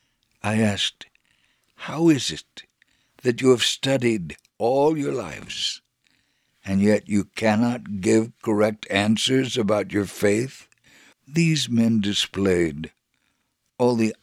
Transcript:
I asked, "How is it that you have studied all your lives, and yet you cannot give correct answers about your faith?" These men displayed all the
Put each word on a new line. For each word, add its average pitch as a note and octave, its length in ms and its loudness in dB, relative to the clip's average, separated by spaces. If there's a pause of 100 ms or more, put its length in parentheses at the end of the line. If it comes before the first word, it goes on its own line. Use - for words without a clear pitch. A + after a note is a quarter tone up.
(420)
I G#2+ 160 -2
asked, G#2 460 -2 (800)
"How E3 240 0
is C#3 220 2
it - 320 -14 (640)
that A#2+ 180 0
you C3 80 6
have A#2 120 4
studied A#2 760 -2 (180)
all C#3 400 2
your C#3+ 160 -4
lives, - 680 -8 (840)
and G2 160 0
yet G#2 300 2
you G2+ 140 2
cannot A2 760 -2
give A2+ 400 2
correct G#2+ 480 0
answers A2+ 720 0
about G2+ 340 -2
your G2+ 140 0
faith?" G#2 600 -2 (640)
These D#3 400 0
men A2+ 320 2
displayed F2+ 920 -2 (840)
all B2 200 0
the A2 260 0